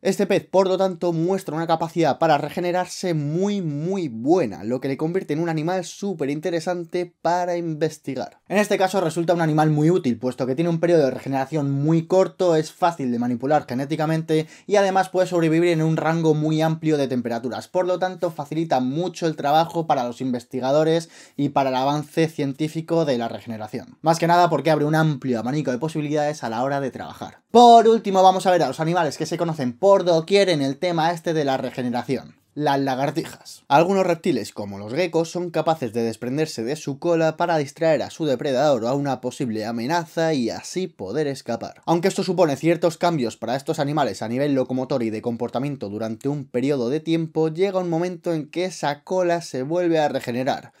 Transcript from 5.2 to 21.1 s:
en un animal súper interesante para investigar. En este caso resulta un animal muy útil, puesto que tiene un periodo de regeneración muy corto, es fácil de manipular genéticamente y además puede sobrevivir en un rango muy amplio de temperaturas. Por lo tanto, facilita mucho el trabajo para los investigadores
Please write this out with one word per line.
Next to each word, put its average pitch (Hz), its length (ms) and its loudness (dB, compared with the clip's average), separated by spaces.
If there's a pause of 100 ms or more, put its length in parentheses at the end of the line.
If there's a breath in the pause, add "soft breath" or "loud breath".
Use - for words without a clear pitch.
en 156 60 -2
un 170 100 -2
animal 170 340 -2
súper 160 460 -6
interesante 175 880 -4
para 175 360 0
investigar. 156 920 -4
En 185 80 0
este 202 220 2
caso 190 220 2
resulta 170 340 0
un 170 80 0
animal 156 280 4
muy 151 200 4
útil, 127 280 2
puesto 123 280 -4
que 127 80 -2
tiene 170 160 0
un 165 100 0
periodo 170 240 4
de 131 60 2
regeneración 135 600 -4
muy 160 360 2
corto, 185 500 2
es 156 160 -2
fácil 160 400 0
de 117 60 0
manipular 123 500 0
genéticamente 156 800 -2 (180 loud breath)
y 202 100 2
además 190 340 2
puede 180 180 0
sobrevivir 170 420 2
en 160 120 2
un 160 160 2
rango 160 360 2
muy 156 280 0
amplio 160 340 0
de 139 120 0
temperaturas. 117 600 -4
Por 180 160 0
lo 180 140 -2
tanto, 180 320 -4
facilita 156 500 -2
mucho 165 460 -2
el 156 100 -2
trabajo 160 500 0
para 135 180 0
los 123 180 -8
investigadores 139 880 0 (260 loud breath)